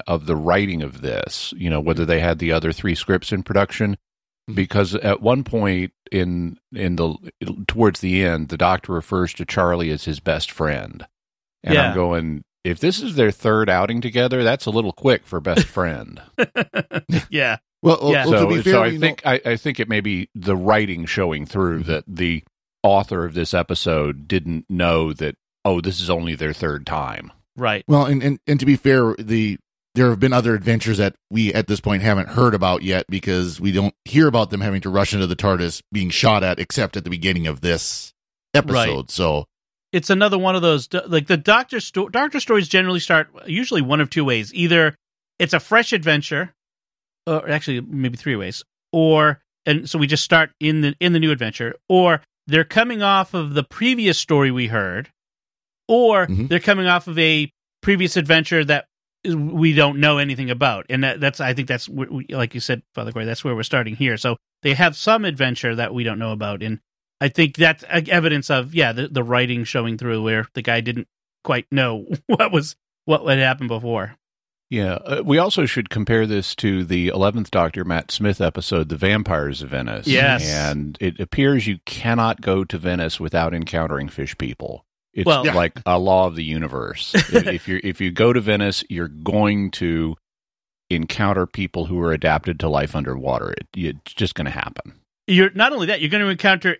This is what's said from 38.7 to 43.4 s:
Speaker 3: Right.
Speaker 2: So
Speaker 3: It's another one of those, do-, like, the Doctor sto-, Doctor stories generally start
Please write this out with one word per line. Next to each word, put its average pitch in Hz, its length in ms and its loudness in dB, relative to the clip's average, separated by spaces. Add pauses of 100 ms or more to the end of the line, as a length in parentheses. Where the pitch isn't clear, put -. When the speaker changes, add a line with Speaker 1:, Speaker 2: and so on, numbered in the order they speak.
Speaker 3:
Right. 62 100 -14
Speaker 2:
So 78 340 0 (460)
Speaker 3:
It's 175 180 0
another 196 300 2
one 185 160 2
of 180 60 0
those, 156 260 2
do-, 175 200 -4
like, 160 200 0
the 175 100 2
Doctor 220 420 2
sto-, - 300 -6
Doctor 285 300 -2
stories 208 280 2
generally 185 320 0
start 160 300 0 (160)